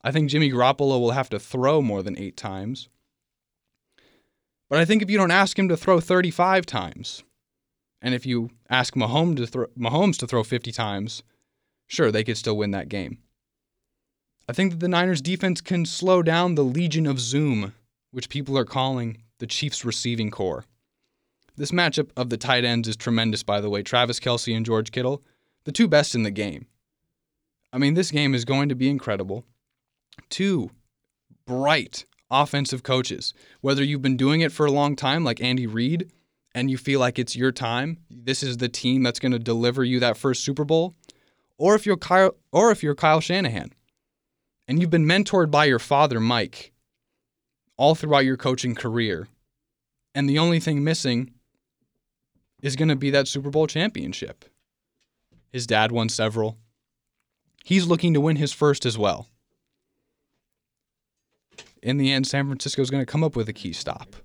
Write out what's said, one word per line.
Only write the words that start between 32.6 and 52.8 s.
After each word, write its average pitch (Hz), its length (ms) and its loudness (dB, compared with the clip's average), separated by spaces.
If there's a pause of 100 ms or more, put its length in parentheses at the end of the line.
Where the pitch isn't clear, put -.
coaches. - 520 -4 (260)
Whether 139 240 0
you've 143 160 -2
been 131 160 0
doing 139 240 2
it 160 100 2
for 156 140 0
a 143 80 2
long 143 240 2
time, 143 260 -2
like 120 200 -2
Andy 123 240 0
Reid, 127 440 -2 (440)
and 127 160 -2
you 131 80 -2
feel 139 200 0
like 127 200 0
it's 120 180 -4
your 127 160 2
time, 127 460 -4 (120)
this 120 320 -6
is 123 140 -4
the 123 140 -2
team 131 320 0
that's 120 180 0
gonna 123 180 0
deliver 120 460 0
you 127 160 2
that 120 160 2
first 131 260 -2
Super 147 220 -2
Bowl, 165 300 0 (640)
or 190 160 4
if 214 100 0
you're 196 140 2
Kyle, 185 360 4 (160)
or 214 200 6
if - 120 0
you're 147 120 0
Kyle 156 260 4
Shanahan, 156 520 -2 (920)
and 147 140 0
you've 175 100 2
been 165 140 4
mentored 180 460 2
by 147 160 4
your 127 120 4
father, 139 420 2
Mike, 113 520 -2 (1040)
all 147 180 4
throughout 147 300 2
your 131 140 0
coaching 127 360 -2
career, 110 540 -4 (840)
and 139 120 0
the 143 120 2
only 165 200 2
thing 151 240 -2
missing 131 520 -2 (1300)
is 139 140 -4
gonna 156 200 2